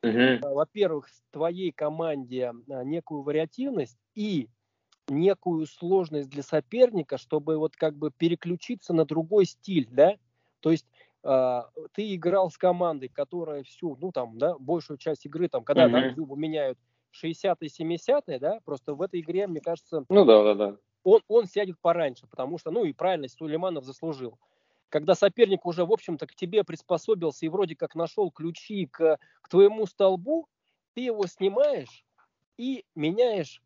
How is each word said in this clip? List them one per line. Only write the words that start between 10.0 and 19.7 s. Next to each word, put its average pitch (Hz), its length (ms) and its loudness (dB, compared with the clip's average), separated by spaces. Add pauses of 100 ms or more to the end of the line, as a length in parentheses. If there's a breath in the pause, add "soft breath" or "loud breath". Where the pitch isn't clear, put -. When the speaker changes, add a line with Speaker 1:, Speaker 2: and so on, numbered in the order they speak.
Speaker 2:
То 160 120 0
есть, 156 140 -2 (380)
э, 127 380 0 (320)
ты 208 220 -4
играл 175 340 0
с - 80 -20
командой, 170 520 0
которая 147 540 -8
всю, 156 360 -10
ну, 180 120 -8
там, 117 260 -6
да, 156 200 0
большую 151 400 -6
часть - 280 -6
игры, 160 240 -4
там, 120 140 -4
когда, - 260 6
да, 123 120 2
Speaker 1:
Мгм. 131 80 -2
Speaker 2:
Дзюбу 139 260 -10
меняют 147 420 -4 (340)
шестидесятые, 165 580 -4
семидесятые, 170 680 -2
да, 185 260 -2
просто 147 280 -8
в 147 80 -6
этой 185 180 -4
игре, 175 280 -4
мне 160 140 -6
кажется, 160 480 -6